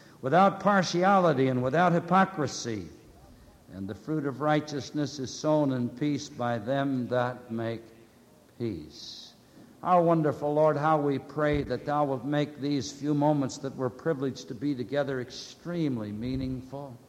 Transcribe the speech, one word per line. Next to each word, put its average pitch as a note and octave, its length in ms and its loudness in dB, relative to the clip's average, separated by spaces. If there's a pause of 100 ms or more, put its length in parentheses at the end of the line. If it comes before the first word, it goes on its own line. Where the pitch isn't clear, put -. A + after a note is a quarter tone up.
(220)
without E3+ 380 4
partiality F3 880 4
and B2 160 0
without D#3+ 260 4
hypocrisy. E3 920 2 (920)
And F#2+ 140 -8
the G#2 80 -8
fruit D#3 280 -4
of C3+ 160 -4
righteousness D3+ 760 -2
is B2 160 -8
sown D3+ 380 2
in A#2+ 160 -2
peace D3 400 -4
by A#2+ 300 -4
them C3 500 -2
that B2 420 -2
make A2+ 320 -6 (720)
peace." F2 680 -10 (580)
Our F3+ 200 6
wonderful D3+ 500 2
Lord, D3+ 240 4
how D#3 220 4
we C#3+ 200 0
pray D3 460 0
that A#2+ 220 -4
Thou D3 200 2
wilt C3 180 -4
make D3 360 -2
these C#3+ 300 -2
few D3 240 -2
moments C#3+ 440 2
that C3+ 180 -8
we're B2+ 140 -2
privileged C#3 580 -4
to C#3 60 -8
be C#3 200 -4
together C3+ 460 -2
extremely C3 920 -6
meaningful. C3 840 -8 (120)